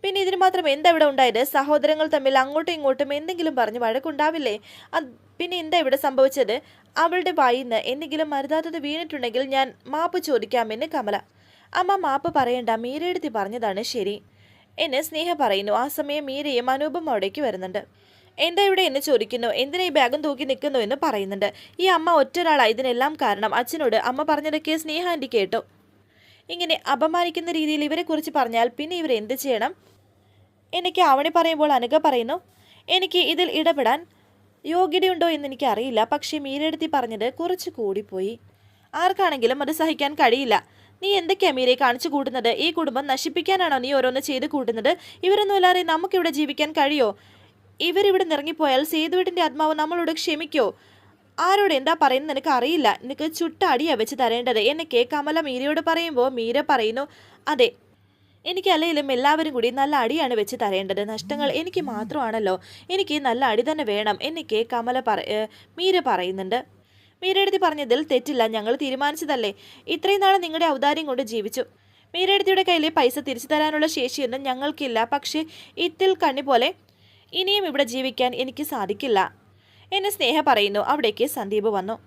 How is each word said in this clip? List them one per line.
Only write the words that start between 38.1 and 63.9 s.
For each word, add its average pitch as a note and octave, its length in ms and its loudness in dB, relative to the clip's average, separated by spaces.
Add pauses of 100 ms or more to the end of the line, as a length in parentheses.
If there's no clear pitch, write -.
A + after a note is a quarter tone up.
ആർക്കാണെങ്കിലും E4+ 680 0
അത് C#4 100 -2
സഹിക്കാൻ D#4 420 0
കഴിയില്ല. B3 420 4 (460)
നീ F#4+ 120 -2
എന്തൊക്കെയാ F#4 380 2
മീരയെ B3+ 300 4
കാണിച്ചു B3+ 280 0
കൂട്ടുന്നത്? B3+ 460 0
ഈ D4+ 160 0
കുടുംബം C#4+ 360 -2
നശിപ്പിക്കാനാണോ E4 680 0
നീ B3+ 160 -4
ഓരോന്ന് B3+ 280 2
ചെയ്ത് C#4 260 -4
കൂട്ടുന്നത്? A#3+ 440 0 (320)
ഇവരൊന്നും G4+ 320 2
അല്ലാതെ F4+ 280 4
നമുക്കിവിടെ E4+ 480 0
ജീവിക്കാൻ D4 400 -2
കഴിയോ? C#4+ 380 2 (720)
ഇവരിവിടെ F#4 460 2
നിറങ്ങിപ്പോയാൽ D4+ 580 0
സേതുവേട്ടൻ്റെ F4 600 0
ആത്മാവ് D#4 320 0
നമ്മളോട് D#4+ 360 -2
ക്ഷമിക്കോ? D#4 540 -2 (720)
ആരോട് F#4+ 360 2
എന്താ C#4 200 0
പറയുന്നത് D4 380 2
നിനക്ക് C#4 240 -2
അറിയില്ല. C4+ 320 2 (140)
നിനക്ക് D4 320 -6
ചുട്ട E4 320 -4
അടിയാ D4+ 300 2
വെച്ച് A3 200 -4
തരേണ്ടത്," A#3 440 0
എന്നൊക്കെ C4+ 440 2
കമല D4+ 380 -2
മീരയോട് C#4+ 400 -2
പറയുമ്പോൾ D#4+ 480 0
മീര A#3+ 320 -2
പറയുന്നു, B3+ 420 0 (440)
"അതെ, C4 220 4 (760)
എനിക്കല്ലെങ്കിലും E4 680 0
എല്ലാവരും D4 420 2
കൂടി A#3+ 180 0
നല്ല C#4 240 0
അടിയാണ് B3+ 380 0
വെച്ച് G#3+ 220 -2
തരേണ്ടത്. G3 540 -2
നഷ്ടങ്ങൾ G#3+ 420 -4
എനിക്ക് F4 300 -4
മാത്രമാണല്ലോ, A3+ 760 -2 (340)
എനിക്ക് F#4 300 -2
നല്ല B3+ 260 0
അടി A#3 180 2
തന്നെ D#4 200 -2
വേണം," G#3 380 -2